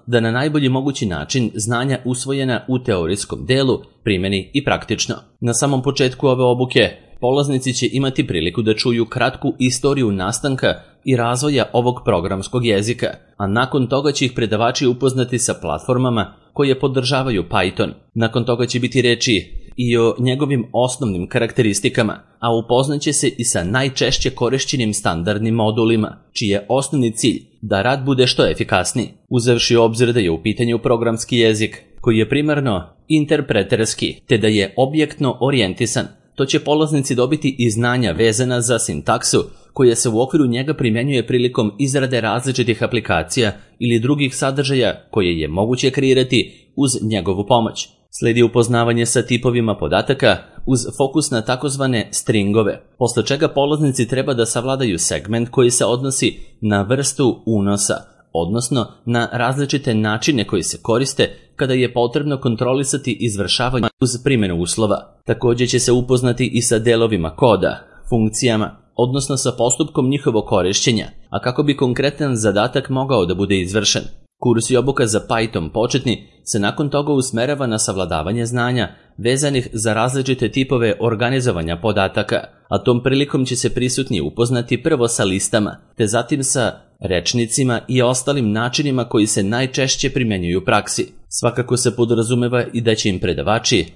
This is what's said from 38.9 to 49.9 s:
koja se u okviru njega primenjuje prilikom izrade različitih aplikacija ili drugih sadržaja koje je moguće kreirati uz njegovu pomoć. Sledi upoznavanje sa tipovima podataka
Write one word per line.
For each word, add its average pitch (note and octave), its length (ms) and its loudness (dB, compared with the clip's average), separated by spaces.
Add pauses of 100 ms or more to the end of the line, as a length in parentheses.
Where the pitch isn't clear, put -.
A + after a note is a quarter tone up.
koja A#2+ 220 4
se B2 140 0
u A2 140 2
okviru C#3+ 240 2
njega C3 280 -2
primenjuje A#2+ 520 0
prilikom B2 520 0
izrade C3 420 0
različitih A#2 640 -2
aplikacija G#2+ 680 0 (260)
ili A#2 220 0
drugih C#3 360 0
sadržaja C3+ 760 0
koje F2 300 0
je D2+ 80 -2
moguće A#2 420 0
kreirati B2+ 840 2
uz C3+ 140 2 (120)
njegovu G2+ 440 -2
pomoć. A2+ 420 0 (300)
Sledi A#2+ 240 2
upoznavanje A#2 640 2
sa A#2 160 2
tipovima A#2+ 540 0
podataka A2+ 600 2 (300)